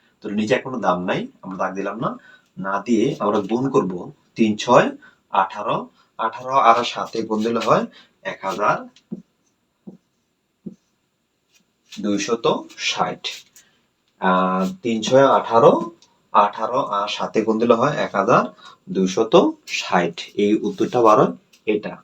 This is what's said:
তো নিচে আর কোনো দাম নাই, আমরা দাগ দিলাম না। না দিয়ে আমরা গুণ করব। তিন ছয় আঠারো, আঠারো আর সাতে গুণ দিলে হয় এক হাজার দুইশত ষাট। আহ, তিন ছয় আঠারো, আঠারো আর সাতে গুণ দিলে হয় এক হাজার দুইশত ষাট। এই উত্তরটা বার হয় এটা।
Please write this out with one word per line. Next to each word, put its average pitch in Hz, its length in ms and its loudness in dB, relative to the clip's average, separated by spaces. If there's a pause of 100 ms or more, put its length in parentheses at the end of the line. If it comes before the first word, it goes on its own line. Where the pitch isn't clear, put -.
(200)
তো 214 100 -10
নিচে 214 240 0
আর - 60 0
কোনো 180 180 -8
দাম 90 260 -2
নাই, 151 220 -4 (160)
আমরা 95 140 -12
দাগ 92 180 -6
দিলাম 98 260 -8
না। 240 180 -6 (400)
না 95 280 -6
দিয়ে 120 320 0
আমরা 104 220 0
গুণ 120 300 -2
করব। 90 420 -2 (220)
তিন 107 220 2
ছয় 160 340 4 (400)
আঠারো, 107 580 -4 (300)
আঠারো 120 380 -6
আর 120 280 4
সাতে 110 380 -6
গুণ 107 200 -2
দিলে 117 180 -2
হয় 165 260 2 (360)
এক - 200 -10
হাজার 101 340 -2 (3250)
দুইশত 110 460 -2 (320)
ষাট। - 480 -4 (920)
আহ, 92 480 0 (140)
তিন 113 200 -2
ছয় 135 240 6
আঠারো, 123 640 4 (420)
আঠারো 110 520 0
আর 101 240 -4
সাতে 104 340 -4
গুণ 110 160 0
দিলে 117 160 4
হয় 143 220 0
এক - 180 -4
হাজার 123 300 2 (460)
দুইশত 113 600 2 (160)
ষাট। - 540 -2 (140)
এই 104 220 2
উত্তরটা 110 460 -2
বার 110 180 8
হয় 220 160 2 (300)
এটা। 98 380 -4